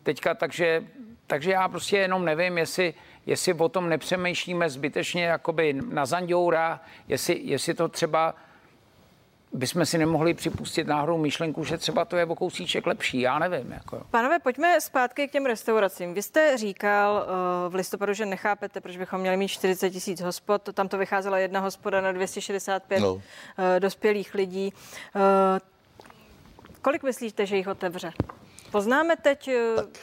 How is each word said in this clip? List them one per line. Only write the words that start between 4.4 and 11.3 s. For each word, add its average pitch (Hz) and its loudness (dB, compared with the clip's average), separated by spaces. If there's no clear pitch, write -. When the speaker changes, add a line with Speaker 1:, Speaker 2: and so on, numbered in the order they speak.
Speaker 1:
zbytečně 151 -2
jakoby 160 2
na 147 -2
zanděura, 170 2
jestli, - 0
jestli 156 -2
to 165 0
třeba 160 0
bychom 139 0
si 170 0
nemohli 160 2
připustit - -4
náhodou 151 0
myšlenku, 156 -2